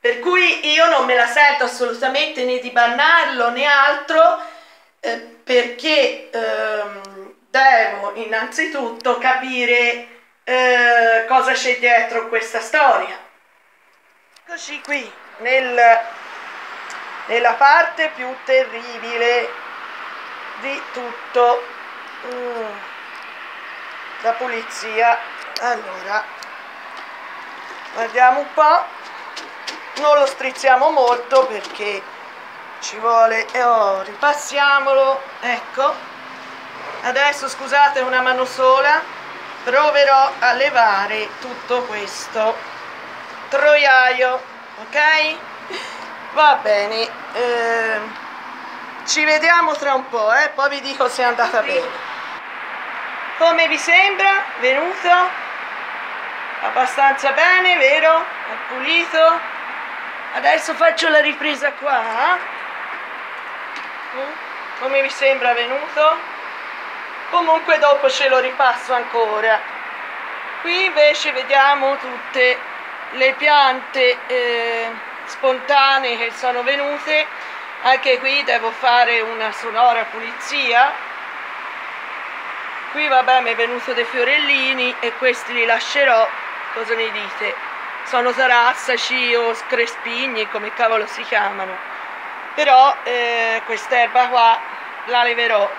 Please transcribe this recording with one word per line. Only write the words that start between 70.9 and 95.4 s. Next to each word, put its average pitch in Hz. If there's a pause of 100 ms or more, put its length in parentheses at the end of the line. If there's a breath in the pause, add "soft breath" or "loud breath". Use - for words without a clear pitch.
vediamo 269
tutte 254 (420)
le 262
piante, 262
eh, 233 (360)
spontanee 269
che 233
sono 247
venute. 285 (560 loud breath)
Anche 254
qui 269
devo 226
fare 240
una 220
sonora 226
pulizia. 240 (2000)
Qui 302
vabbè 254
mi 240
è 233
venuto 240
dei 233
fiorellini 262
e 233
questi 247
li 233
lascerò, 226 (460)
cosa 226
ne 226
dite? 208 (500)
Sono 247
tarassaci 247
o 233
screspigni, 233
come 214
cavolo 226
si -
chiamano. 202 (800)
Però, 277
eh, 233
quest'erba 240
qua 233 (480)
la 240
leverò. 233 (100)